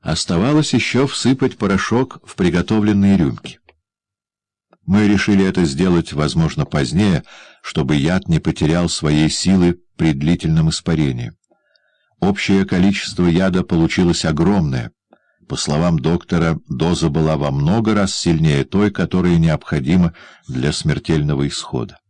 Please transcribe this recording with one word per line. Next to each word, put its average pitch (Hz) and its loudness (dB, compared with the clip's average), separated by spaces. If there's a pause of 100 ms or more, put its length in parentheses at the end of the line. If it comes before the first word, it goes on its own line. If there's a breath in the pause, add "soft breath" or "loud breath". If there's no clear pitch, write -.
Оставалось 107 0
ещё 127 0
всыпать 131 -2
порошок 104 -2
в - -20
приготовленные 98 2
рюмки. 69 -4 (1200)
Мы 104 2
решили 98 2
это 90 0
сделать, 82 0
возможно, 76 -2
позднее, 78 0 (380 loud breath)
чтобы 76 -2
яд 82 0
не 80 0
потерял 82 0
своей 76 0
силы 90 0 (160)
при 80 0
длительном 80 0
испарении. 69 -4 (880)
Общее 101 0
количество 95 0
яда 90 2
получилось 85 0
огромное — 76 0 (560 soft breath)
по - -8
словам 80 0
доктора, 82 0
доза 80 -2
была 78 0
во 71 -2
много 98 0
раз 101 0
сильнее 78 2
той, 101 0
которая 87 0
необходима 82 0 (340 loud breath)
для 65 -4
смертельного 73 -2
исхода. - -8 (100)